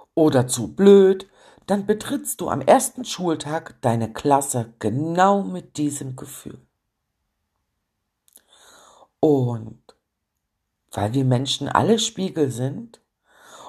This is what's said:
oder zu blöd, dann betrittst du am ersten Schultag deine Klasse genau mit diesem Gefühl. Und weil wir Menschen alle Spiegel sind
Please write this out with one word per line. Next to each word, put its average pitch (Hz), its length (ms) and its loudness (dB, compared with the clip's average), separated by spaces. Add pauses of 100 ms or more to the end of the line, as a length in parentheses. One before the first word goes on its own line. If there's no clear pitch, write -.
(140)
oder 151 320 4
zu - 280 -8
blöd, 196 540 6 (380)
dann 196 180 -2
betrittst 220 560 -6
du 175 80 -6
am - 140 -4
ersten - 420 2
Schultag 160 800 -6
deine 113 280 -2
Klasse 135 680 -2
genau 170 640 0
mit 180 340 -12
diesem 135 400 -6
Gefühl. - 500 -18 (2500)
Und 120 600 0 (1080)
weil 101 200 -4
wir 135 140 0
Menschen 131 420 -2
alle 202 300 2
Spiegel 175 520 -4
sind 139 520 -8 (680)